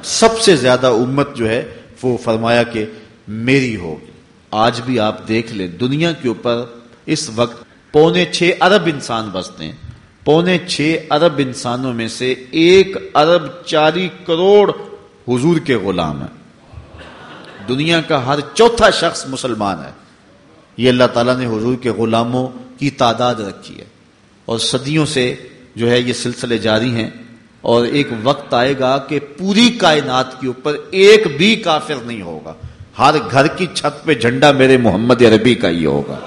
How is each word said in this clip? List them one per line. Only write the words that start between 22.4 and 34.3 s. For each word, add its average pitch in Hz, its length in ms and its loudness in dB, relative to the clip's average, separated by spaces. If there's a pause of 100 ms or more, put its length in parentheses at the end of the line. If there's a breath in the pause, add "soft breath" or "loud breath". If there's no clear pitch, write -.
کی 143 120 -2
تعداد 123 440 0
رکھی 101 440 -12
ہے، - 60 -20 (600)
اور 113 140 -6
صدیوں 143 480 -2
سے 127 280 -2 (400)
جو 117 160 -2
ہے 123 100 4
یہ 123 120 -4
سلسلے 120 460 -4
جاری 110 320 0
ہیں، 117 200 -4 (500)
اور 117 260 2
ایک 143 220 0 (140)
وقت 139 320 -2
آئے 127 240 2
گا 131 200 0
کہ 143 220 -6 (180)
پوری 196 300 4
کائنات 147 720 0
کے 135 60 -6
اوپر 135 300 -4 (140)
ایک 208 360 6
بھی 180 300 2
کافر 156 380 -2 (100)
نہیں 117 180 -10
ہوگا، 80 320 -12 (440 loud breath)
ہر 139 160 6 (160)
گھر 139 160 4
کی 165 280 -2
چھت - 300 -6
پہ 160 100 2
جھنڈا 131 380 2